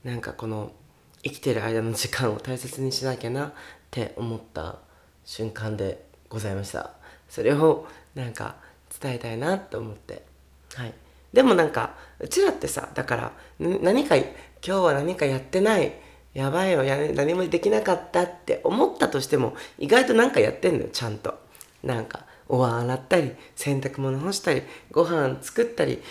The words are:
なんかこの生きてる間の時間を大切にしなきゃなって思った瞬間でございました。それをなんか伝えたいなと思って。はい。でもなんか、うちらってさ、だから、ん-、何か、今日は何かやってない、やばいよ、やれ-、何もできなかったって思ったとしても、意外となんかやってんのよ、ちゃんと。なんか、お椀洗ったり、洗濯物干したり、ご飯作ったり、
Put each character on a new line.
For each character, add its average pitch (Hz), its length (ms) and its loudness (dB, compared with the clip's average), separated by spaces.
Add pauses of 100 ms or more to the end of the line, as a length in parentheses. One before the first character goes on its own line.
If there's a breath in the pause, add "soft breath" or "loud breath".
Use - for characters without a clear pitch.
な 127 100 -8
ん 117 80 -6
か - 120 -10
こ - 120 -12
の 107 260 -6 (520)
生 139 80 -6
き - 80 -14
て 131 140 0
る 117 100 -2
間 113 180 0
の 113 120 -2
時 - 160 -4
間 120 240 0
を - 40 -6
大 131 200 -8
切 123 240 -10
に 131 100 -2
し 127 140 -4
な 127 120 -2
き - 100 -8
ゃ - 20 -4
な 139 180 -4
っ 143 40 -12 (400 loud breath)
て 117 260 -4
思 113 180 -6
っ 107 40 -8 (140)
た - 260 -10 (460 soft breath)
瞬 110 260 -8
間 110 260 -6
で 98 280 -6 (240)
ご 113 100 -8
ざ 104 120 -4
い 98 40 -4
ま 98 80 -4
し 101 80 -12
た。 - 200 -8 (380 loud breath)
そ - 120 -6
れ 120 120 6
を 151 340 4 (260 loud breath)
な 127 140 -8
ん 113 60 -10
か - 220 -8 (460 loud breath)
伝 135 120 -4
え 120 60 -6
た 117 120 -8
い 113 60 -6
な 165 200 0
と - 220 -8
思 110 140 -10
っ - 20 -18
て。 - 280 -16 (520)
は 127 100 -10
い。 110 80 -10 (380 soft breath)
で 247 120 8
も 247 100 8
な 170 120 6
ん 147 40 2
か、 - 260 -4 (240 loud breath)
う - 80 -10
ち - 140 2
ら 392 80 6
っ - 40 2
て - 140 -6
さ、 - 260 -6
だ 127 100 -2
か 120 280 -4 (280 loud breath)
ら、 156 80 -2
ん-、 185 160 0
何 240 220 4
か、 - 120 6
今 - 80 2 (360 loud breath)
日 175 100 -6
は 185 220 4
何 147 220 0
か 151 100 0
や 135 120 2
っ 131 40 -6
て 185 200 0
な 208 180 4
い、 139 140 0 (400 loud breath)
や 135 180 -2
ば 185 160 2
い 190 60 2
よ、 143 100 4
や 135 140 2
れ-、 147 160 0
何 143 220 2
も 185 120 0
で 170 120 2
き 202 100 2
な 214 120 4
か 190 120 2
っ - 180 -4
た 180 120 2
っ - 80 -2 (140)
て - 180 -2
思 214 240 4
っ - 100 -4
た - 120 2
と 139 120 0
し - 60 -6
て 147 100 2
も、 123 180 0 (220 loud breath)
意 147 100 -6
外 254 200 6
と 247 60 4
な 226 120 8
ん 269 60 2
か - 80 2
や 107 120 6
っ - 40 -6
て 185 160 2
ん 151 60 2
の - 60 -2
よ、 - 80 -8
ち - 120 -6
ゃ 117 60 -4
ん 107 80 -8
と。 - 220 -6 (440 loud breath)
な 123 180 -2
ん 110 40 -8
か、 - 200 -12 (220 loud breath)
お 127 120 2
椀 120 200 2
洗 120 160 -2
っ 127 120 -4
た 180 140 4
り、 123 140 -2 (200 loud breath)
洗 143 240 -2
濯 135 220 -6
物 135 180 -2
干 170 140 -4
し 190 60 -2
た 160 140 0
り、 131 100 -2 (280 loud breath)
ご 165 140 4
飯 147 360 0
作 - 220 0
っ - 20 0
た 233 200 -2
り、 131 260 -2